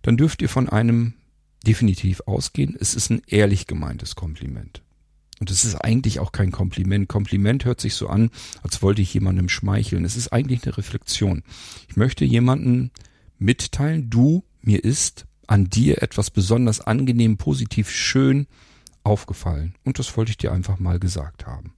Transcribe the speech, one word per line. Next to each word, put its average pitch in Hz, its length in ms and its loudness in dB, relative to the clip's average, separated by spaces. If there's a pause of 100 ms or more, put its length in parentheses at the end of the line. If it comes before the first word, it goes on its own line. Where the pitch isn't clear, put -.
dann 120 160 2
dürft 151 240 2
ihr 147 80 -2
von 127 200 0
einem 117 440 2 (540)
definitiv 98 580 2
ausgehen, - 540 -4
es - 160 -2
ist 113 160 -4
ein 113 160 0
ehrlich 101 400 2
gemeintes 76 480 -8
Kompliment. 69 640 -10 (580)
Und 95 120 -4
es 95 120 2
ist 110 120 -2
eigentlich 113 440 0
auch - 140 -4
kein 95 180 0
Kompliment. 95 560 -2
Kompliment 104 560 0
hört 123 160 0
sich - 160 -4
so - 140 -6
an, 113 200 4 (320)
als - 200 -6
wollte 101 200 4
ich 95 120 0
jemandem 95 340 2
schmeicheln. 98 560 -2
Es 107 140 -4
ist 117 160 -6
eigentlich 127 300 0
eine - 140 -4
Reflexion. - 680 -2 (440)
Ich - 80 -18
möchte 131 300 2
jemandem 127 680 2 (460)
mitteilen, 139 720 0
du, 135 340 4 (180)
mir 104 220 2
ist - 420 -2 (220)
an 98 220 4
dir 120 340 2
etwas - 260 -2
besonders 110 520 2
angenehm, 117 560 2
positiv, 120 520 -2
schön 135 580 2 (560)
aufgefallen. 90 720 -2 (100)
Und 131 120 -2
das - 200 -6
wollte 113 140 0
ich - 60 -4
dir - 140 -2
einfach 92 260 -2
mal 90 220 0
gesagt 85 480 -6
haben. - 300 -14